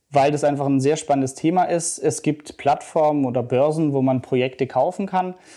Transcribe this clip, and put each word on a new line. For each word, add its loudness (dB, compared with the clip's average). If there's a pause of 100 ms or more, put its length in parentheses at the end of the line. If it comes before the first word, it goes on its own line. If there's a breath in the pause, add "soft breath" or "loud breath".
weil 4
das -2
einfach 0
ein 2
sehr 2
spannendes -2
Thema 2
ist. -4
Es -2
gibt -4
Plattformen 0
oder -2
Börsen, 0
wo 0
man 0
Projekte -2
kaufen -2
kann. -4 (220 loud breath)